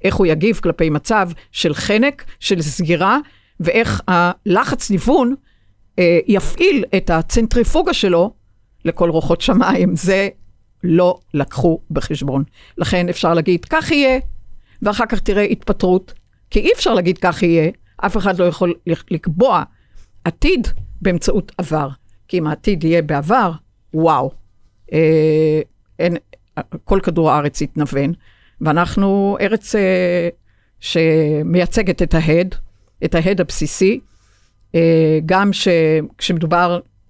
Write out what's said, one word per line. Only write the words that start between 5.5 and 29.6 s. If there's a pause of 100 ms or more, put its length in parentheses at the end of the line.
אה,
יפעיל (120)
את
הצנטריפוגה
שלו (520)
לכל
רוחות
שמיים.
זה (560)
לא (160)
לקחו (100)
בחשבון. (340)
לכן
אפשר
להגיד,
"כך
יהיה", (640)
ואחר
כך
תראה
התפטרות, (360)
כי
אי
אפשר
להגיד,
"כך
יהיה". (260)
אף
אחד
לא
יכול (120)
לק-,
לקבוע (640)
עתיד (340)
באמצעות
עבר, (400)
כי
אם
העתיד
יהיה
בעבר, (420)
וואו. (600)
אה, (380)
אין, (680)
כל
כדור
הארץ
יתנוון, (480)
ואנחנו
ארץ,